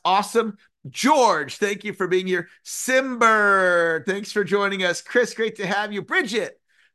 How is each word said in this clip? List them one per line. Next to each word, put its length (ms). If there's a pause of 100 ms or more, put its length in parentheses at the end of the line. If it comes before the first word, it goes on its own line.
awesome. 520 (320)
George, 680
thank 260
you 100
for 140
being 180
here. 240 (160)
Simber, 1400
thanks 280
for 120
joining 400
us. 160
Chris, 360
great 220
to 100
have 260
you. 80
Bridget, 580 (360)